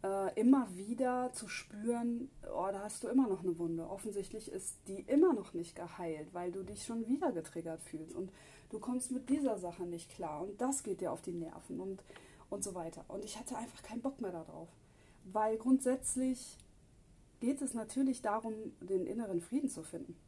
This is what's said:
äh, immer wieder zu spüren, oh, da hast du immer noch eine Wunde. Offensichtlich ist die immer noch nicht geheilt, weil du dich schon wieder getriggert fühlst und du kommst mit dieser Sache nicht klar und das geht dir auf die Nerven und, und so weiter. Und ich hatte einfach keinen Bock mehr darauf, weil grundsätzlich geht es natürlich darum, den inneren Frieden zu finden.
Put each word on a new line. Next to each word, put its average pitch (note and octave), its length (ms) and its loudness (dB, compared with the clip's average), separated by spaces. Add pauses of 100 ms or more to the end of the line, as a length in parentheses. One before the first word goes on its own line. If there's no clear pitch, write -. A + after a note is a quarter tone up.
äh, G3 360 2
immer B3 360 8
wieder B3 580 0
zu G#3 140 -8
spüren, A#3 800 -2 (240)
oh, F#3 180 2
da G3 120 -4
hast G#3 200 -6
du A3+ 40 -2
immer B3+ 200 8
noch F#3 160 0
eine F3 140 2
Wunde. E3 320 -2
Offensichtlich G3 600 -6
ist - 260 -6 (100)
die G3 140 -6
immer D#4 320 8
noch G3+ 200 -2
nicht E3+ 220 -6
geheilt, E3 580 -6
weil F3 180 -2
du F#3+ 120 -6
dich G3+ 200 -10
schon A3+ 240 -4
wieder D4 240 2
getriggert E3 500 -6
fühlst D#3+ 340 -10
und F#3 160 -6 (380)
du A3 100 -6
kommst B3 320 -2
mit B3+ 180 -4
dieser C4+ 280 2
Sache F3+ 260 -6
nicht E3+ 280 -6
klar D3+ 300 -4
und G3 200 -6
das C4+ 220 2
geht F#3+ 180 -2
dir E3+ 100 0
auf E3 100 -4
die F3+ 120 -6
Nerven - 460 -6
und, F#3+ 240 -6 (480)
und G3 120 -4
so F#3+ 120 -6
weiter. E3 320 -8
Und G3+ 160 -8
ich G#3+ 140 -8
hatte B3 200 -8
einfach - 260 -10
keinen A3+ 180 -6
Bock C4+ 200 -2
mehr F#3+ 100 -2
darauf, D#3+ 380 -10 (560)
weil G#3+ 320 4
grundsätzlich C4 1000 4 (840)
geht C#4 220 2
es C4 120 -2
natürlich B3 480 2
darum, A3 320 0 (260)
den F#3 280 2
inneren G3 340 0
Frieden C4+ 280 0
zu D#3+ 140 -6
finden. E3+ 320 -10 (120)